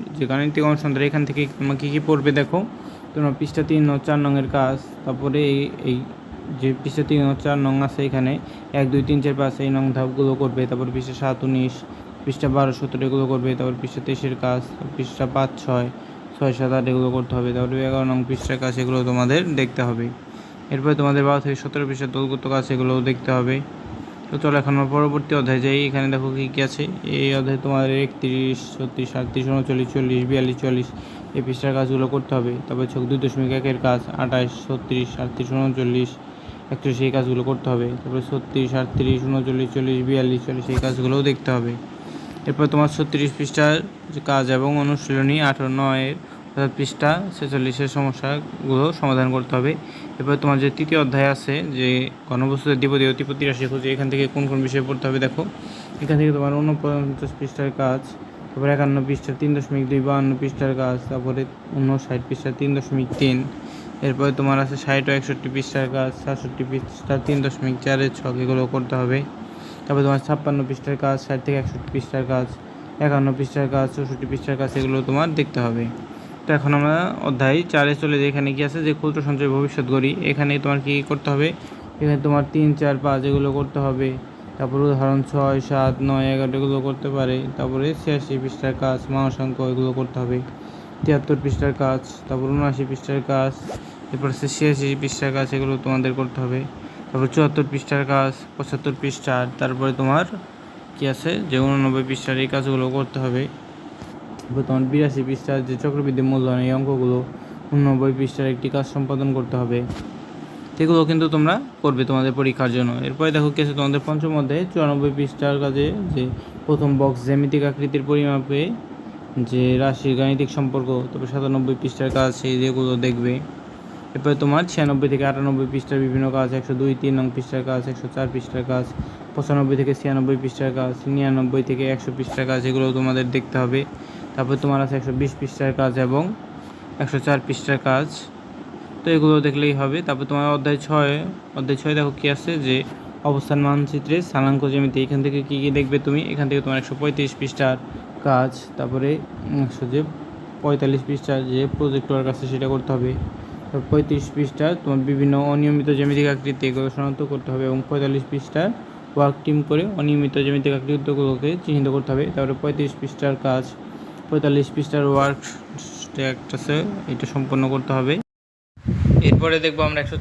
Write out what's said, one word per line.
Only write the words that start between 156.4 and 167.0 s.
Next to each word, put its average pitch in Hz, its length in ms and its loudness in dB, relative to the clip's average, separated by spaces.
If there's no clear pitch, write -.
এগুলো 135 260 0
শনাক্ত 139 240 -2
করতে 135 200 -6
হবে 131 180 0
এবং 131 80 0
পঁয়তাল্লিশ 139 420 0
পৃষ্ঠার 151 380 -2
ওয়ার্ক 143 280 6
টিম 151 140 4
করে 151 140 4
অনিয়মিত 147 340 2
জ্যামিতিক 139 320 2
আকৃতিগুলোকে 139 720 0
চিহ্নিত 143 300 2
করতে 131 180 0
হবে। 135 120 2
তারপরে 135 280 0
পঁয়ত্রিশ 147 360 0
পৃষ্ঠার 139 380 -2
কাজ, 131 180 2
পঁয়তাল্লিশ 143 460 4
পৃষ্ঠার 147 380 0
ওয়ার্ক 139 280 2
টেক্সট 131 420 -4
আছে, 147 200 -2